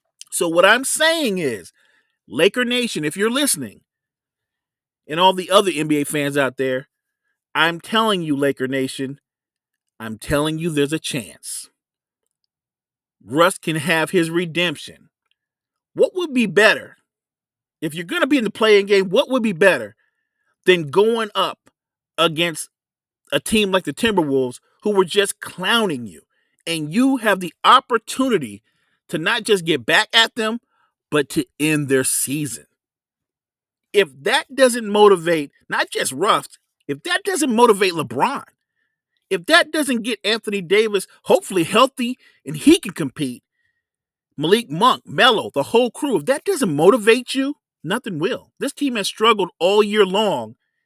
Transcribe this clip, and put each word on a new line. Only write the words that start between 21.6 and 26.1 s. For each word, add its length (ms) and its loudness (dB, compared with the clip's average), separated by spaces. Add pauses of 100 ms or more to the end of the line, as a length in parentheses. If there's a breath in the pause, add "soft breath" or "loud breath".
against 520 -2 (640)
a 80 0
team 300 0
like 120 0
the 80 -8
Timberwolves 720 -2 (220)
who 80 -2
were 120 2
just 380 -2
clowning 640 -4
you? 160 -18 (440)